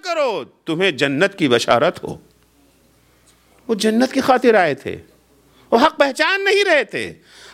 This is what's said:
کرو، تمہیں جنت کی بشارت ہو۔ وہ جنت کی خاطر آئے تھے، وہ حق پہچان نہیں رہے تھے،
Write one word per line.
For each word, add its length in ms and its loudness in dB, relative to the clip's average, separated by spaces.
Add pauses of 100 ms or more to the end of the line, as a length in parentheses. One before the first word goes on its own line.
کرو، 420 -4
تمہیں 460 -4
جنت 480 -2
کی 100 0
بشارت 560 0
ہو۔ 140 -12 (1500)
وہ 60 -2
جنت 380 0
کی 80 0
خاطر 340 2
آئے 200 2
تھے، 220 -10 (760)
وہ 160 2
حق 120 -2
پہچان 460 0
نہیں 200 2
رہے 200 2
تھے، 280 -8 (420)